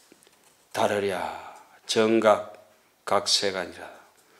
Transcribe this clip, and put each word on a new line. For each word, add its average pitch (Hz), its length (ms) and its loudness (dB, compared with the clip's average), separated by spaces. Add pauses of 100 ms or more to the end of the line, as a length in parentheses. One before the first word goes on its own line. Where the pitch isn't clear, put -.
(720)
다르랴. 101 840 -4 (300)
정각 110 840 2 (360)
각세간이라. 92 840 -2 (500)